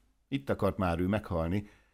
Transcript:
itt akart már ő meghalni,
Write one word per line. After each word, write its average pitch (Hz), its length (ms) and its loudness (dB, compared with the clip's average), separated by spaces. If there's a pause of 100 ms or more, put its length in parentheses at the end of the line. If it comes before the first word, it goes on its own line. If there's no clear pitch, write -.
(280)
itt 135 220 -4
akart 98 260 2
már 87 240 2
ő 90 60 2
meghalni, 95 600 0 (260)